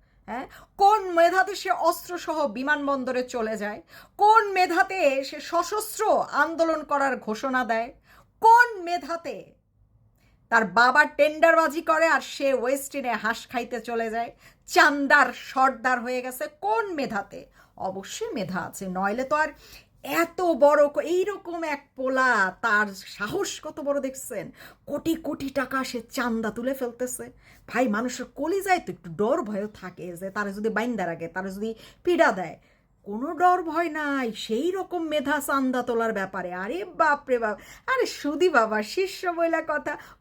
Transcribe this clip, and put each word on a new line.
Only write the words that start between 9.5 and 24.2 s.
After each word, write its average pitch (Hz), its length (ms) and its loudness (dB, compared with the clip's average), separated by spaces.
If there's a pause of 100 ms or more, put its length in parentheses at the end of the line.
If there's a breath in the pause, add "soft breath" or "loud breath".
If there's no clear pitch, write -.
তার 226 160 4
বাবা 240 400 6
টেন্ডারবাজি 311 760 4
করে 320 260 2
আর 285 140 4
সে 269 320 -2
ওয়েস্টিনে 254 600 -2
হাঁস 220 340 -4
খাইতে 240 340 -6
চলে 226 280 -4
যায়, 233 220 -6 (360 soft breath)
চান্দার 285 680 6
সর্দার 254 640 0
হয়ে 247 220 -6
গেছে? 254 260 -8 (140)
কোন 415 320 -2
মেধাতে? 220 520 -6 (320 soft breath)
অবশ্যই 196 560 -8
মেধা 185 260 -6
আছে, - 280 -10
নইলে 196 360 -4
তো 277 120 -2
আর 302 120 2 (560 loud breath)
এত 330 380 -2
বড় 294 460 6
ক-, 285 120 -4
এইরকম 339 640 -2
এক 294 320 -6
পোলা, 254 640 2
তার 208 260 2
সাহস 214 760 -6
কত 311 160 -12
বড় 285 200 -2
দেখছেন? 233 520 -8 (340 loud breath)